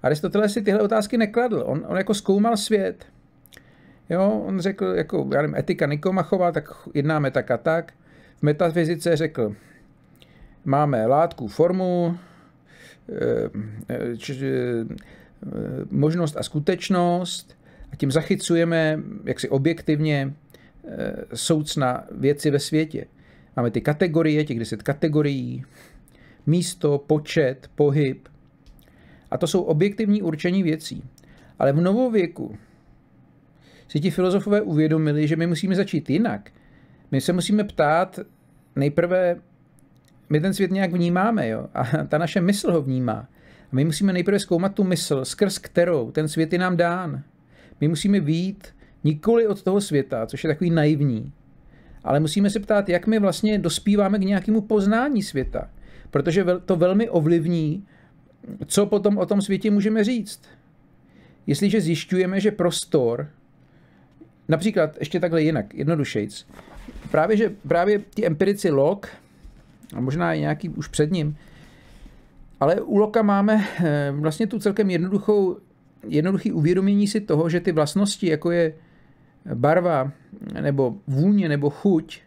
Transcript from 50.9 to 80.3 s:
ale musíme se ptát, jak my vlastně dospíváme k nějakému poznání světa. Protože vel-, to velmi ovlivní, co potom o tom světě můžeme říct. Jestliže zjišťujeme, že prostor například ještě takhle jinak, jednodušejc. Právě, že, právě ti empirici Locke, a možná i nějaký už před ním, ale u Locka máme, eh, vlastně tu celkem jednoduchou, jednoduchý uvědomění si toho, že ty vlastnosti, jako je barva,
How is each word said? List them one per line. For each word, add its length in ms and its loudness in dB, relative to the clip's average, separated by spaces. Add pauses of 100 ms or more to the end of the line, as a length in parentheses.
ale 160 2
musíme 300 2
se 100 -2
ptát, 300 0
jak 180 0
my 120 2
vlastně 400 0
dospíváme 600 0
k 40 0
nějakému 380 0
poznání 640 0
světa. 460 -4 (420)
Protože 320 2
vel-, 160 2
to 160 -2
velmi 340 2
ovlivní, 760 0 (800)
co 200 2
potom 320 2
o 80 0
tom 160 2
světě 300 0
můžeme 320 2
říct. 380 -4 (1040)
Jestliže 340 2
zjišťujeme, 580 0
že 120 2
prostor 760 0 (1200)
například 500 0
ještě 200 -4
takhle 220 2
jinak, 320 0
jednodušejc. 760 -2 (640)
Právě, 260 2
že, 180 0 (120)
právě 340 2 (140)
ti 100 0
empirici 440 0
Locke, 400 0 (840)
a 60 -6
možná 320 -2
i 60 -2
nějaký 300 -4
už 180 -10
před 240 0
ním, 260 -2 (1200)
ale 220 2
u 160 0
Locka 240 2
máme, 440 2 (140)
eh, 320 0
vlastně 360 -2
tu 120 -6
celkem 300 0
jednoduchou, 680 0 (500)
jednoduchý 440 0
uvědomění 560 2
si 140 -2
toho, 280 2
že 100 0
ty 120 -2
vlastnosti, 560 0
jako 240 0
je 220 2 (800)
barva, 580 2 (500)